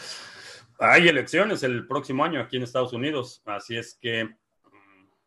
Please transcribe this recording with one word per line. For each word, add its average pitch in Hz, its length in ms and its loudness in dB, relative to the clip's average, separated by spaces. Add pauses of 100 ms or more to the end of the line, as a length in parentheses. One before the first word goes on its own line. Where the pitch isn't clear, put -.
(760)
Hay 139 300 8
elecciones 160 560 2
el 120 240 -2
próximo 139 380 -2
año 160 160 -2
aquí 127 160 -6
en 127 60 -4
Estados 123 280 -2
Unidos, 123 540 -6
así 107 320 -8
es 117 240 -12
que, 113 340 -4 (920)